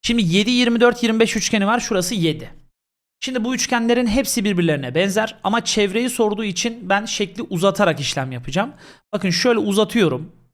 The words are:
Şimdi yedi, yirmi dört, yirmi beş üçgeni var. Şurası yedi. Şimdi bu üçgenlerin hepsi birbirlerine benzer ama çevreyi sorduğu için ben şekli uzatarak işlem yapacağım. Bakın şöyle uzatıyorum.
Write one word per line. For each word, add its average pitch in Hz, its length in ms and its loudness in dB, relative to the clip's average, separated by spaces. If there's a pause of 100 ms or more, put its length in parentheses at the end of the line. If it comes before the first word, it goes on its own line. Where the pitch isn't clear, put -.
Şimdi 208 340 0
yedi, 208 160 4
yirmi 240 300 2
dört, 240 220 4
yirmi 220 160 0
beş 233 160 2
üçgeni 202 320 0
var. 233 120 2
Şurası 190 360 -2
yedi. 160 380 -2 (680)
Şimdi 254 240 -4
bu 254 120 -2
üçgenlerin 240 520 2
hepsi 240 360 0
birbirlerine 156 520 0
benzer 202 480 0
ama 226 200 0
çevreyi 214 460 0
sorduğu 220 340 0
için 214 460 -6
ben 202 160 0
şekli 208 380 -6
uzatarak 185 560 2
işlem 131 320 -4
yapacağım. 139 420 -4 (400)
Bakın 196 160 0
şöyle 226 300 2
uzatıyorum. 196 720 0 (220)